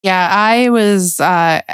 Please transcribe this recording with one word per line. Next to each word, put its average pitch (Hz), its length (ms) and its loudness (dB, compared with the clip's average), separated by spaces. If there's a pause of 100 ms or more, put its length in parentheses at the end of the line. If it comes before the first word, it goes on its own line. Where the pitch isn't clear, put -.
Yeah, 185 280 0
I 226 380 2
was, 208 500 0
uh, 165 420 0 (120)